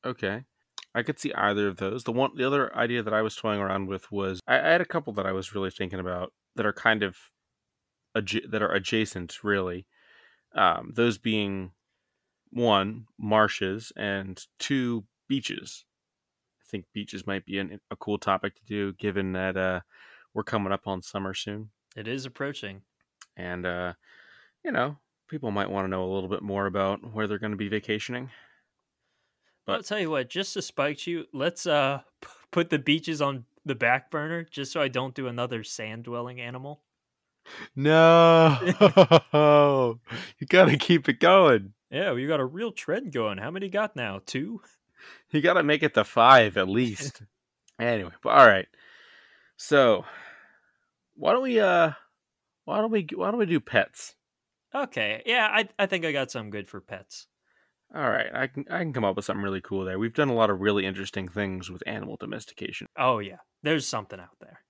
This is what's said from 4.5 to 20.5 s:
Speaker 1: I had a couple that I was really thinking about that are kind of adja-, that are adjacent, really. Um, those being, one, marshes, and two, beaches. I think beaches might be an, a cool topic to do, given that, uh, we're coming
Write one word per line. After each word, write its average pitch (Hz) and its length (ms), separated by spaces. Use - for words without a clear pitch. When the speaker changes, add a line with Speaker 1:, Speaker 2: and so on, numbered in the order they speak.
Speaker 1:
I 156 140
had 175 80
a 175 60
couple 147 280
that 98 120
I 95 60
was 95 220
really 95 160
thinking 92 300
about 90 320
that 110 100
are 104 60
kind 110 300
of 95 160
adja-, 104 340
that 107 120
are 87 100
adjacent, 95 720
really. 95 420
Um, - 400
those 117 240
being, 98 540
one, 110 560
marshes, 107 800
and 98 480
two, 120 480
beaches. - 560
I - 80
think 98 220
beaches 101 340
might 98 200
be 98 120
an, 98 220
a 104 60
cool 104 220
topic 98 380
to - 100
do, 101 280
given 95 380
that, 92 240
uh, 92 240
we're 107 100
coming 101 280